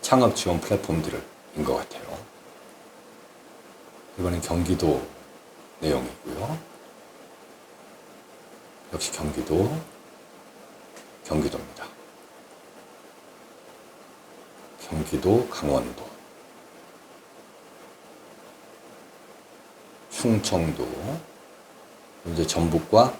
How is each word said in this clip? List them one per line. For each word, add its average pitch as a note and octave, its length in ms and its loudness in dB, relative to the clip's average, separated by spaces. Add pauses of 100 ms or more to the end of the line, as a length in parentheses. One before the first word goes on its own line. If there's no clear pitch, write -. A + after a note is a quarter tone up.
창업 B2 360 6
지원 F2 240 0
플랫폼들을 - 600 -2 (360)
인 D2+ 80 -2
것 C2 120 0
같아요. - 260 -8 (2250)
이번엔 F2+ 240 0
경기도 E2+ 600 2 (800)
내용이고요. D#2+ 800 -4 (2250)
역시 E2+ 180 -4
경기도, D#2+ 600 0 (1600)
경기도입니다. - 580 -2 (3000)
경기도, D#2+ 600 2
강원도, C2+ 540 -2 (4000)
충청도, E2+ 760 2 (1500)
이제 E2 140 2
전북과 E2+ 720 6